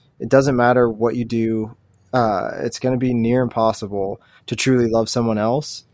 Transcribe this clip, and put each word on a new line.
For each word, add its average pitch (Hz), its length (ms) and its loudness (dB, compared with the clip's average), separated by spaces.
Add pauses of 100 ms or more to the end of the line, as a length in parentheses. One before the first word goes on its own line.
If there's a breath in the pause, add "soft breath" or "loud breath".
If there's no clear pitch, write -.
(200)
it 113 80 -8
doesn't 135 280 4
matter 120 320 4
what 113 280 -2
you 120 80 -2
do. 113 520 -2 (360)
Uh, 113 460 0
it's - 200 -6
gonna 127 200 -2
be 123 160 0
near 117 280 2
impossible 104 760 -4 (260 soft breath)
to - 80 -6
truly 123 340 2
love 113 200 2
someone 113 300 0
else. 117 560 -4